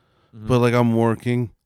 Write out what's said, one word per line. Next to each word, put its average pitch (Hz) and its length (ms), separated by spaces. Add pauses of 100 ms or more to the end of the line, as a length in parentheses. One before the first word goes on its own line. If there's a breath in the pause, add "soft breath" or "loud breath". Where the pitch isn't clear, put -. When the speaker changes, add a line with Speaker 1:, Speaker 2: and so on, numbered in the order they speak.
(360)
Speaker 1:
Mm-hmm. 110 120
Speaker 2:
But, 123 120
like, 120 160
I'm 120 200
working, 117 560 (140)